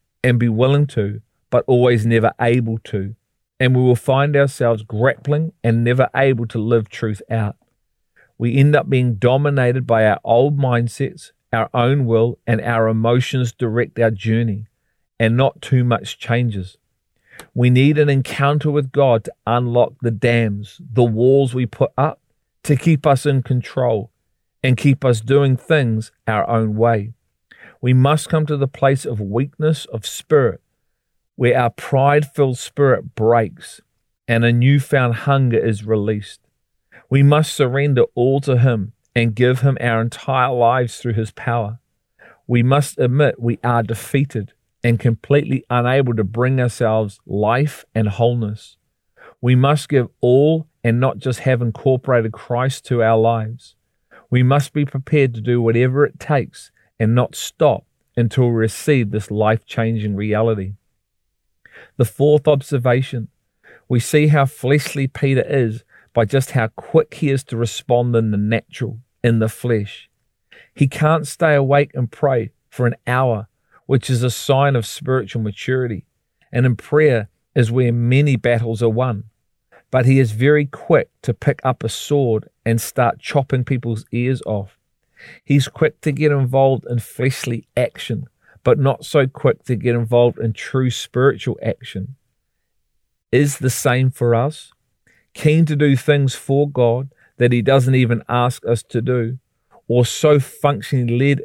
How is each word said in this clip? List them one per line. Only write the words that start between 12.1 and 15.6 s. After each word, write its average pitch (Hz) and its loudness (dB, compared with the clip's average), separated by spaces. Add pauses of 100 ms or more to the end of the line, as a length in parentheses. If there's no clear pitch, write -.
and 113 0
our 113 0
emotions 120 0
direct 117 -4
our 117 2
journey, 110 -2 (520)
and 113 2
not 135 0